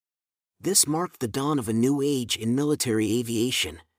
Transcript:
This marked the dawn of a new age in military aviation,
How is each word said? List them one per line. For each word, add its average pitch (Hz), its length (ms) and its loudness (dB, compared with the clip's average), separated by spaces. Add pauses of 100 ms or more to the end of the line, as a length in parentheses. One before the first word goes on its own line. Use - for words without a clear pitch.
(600)
This - 260 2
marked 160 340 -4
the 120 80 -2
dawn 139 300 0
of 113 100 -4
a 110 60 0
new 135 280 2
age 135 340 -2
in 113 180 -2
military 123 640 0
aviation, 117 640 -2 (180)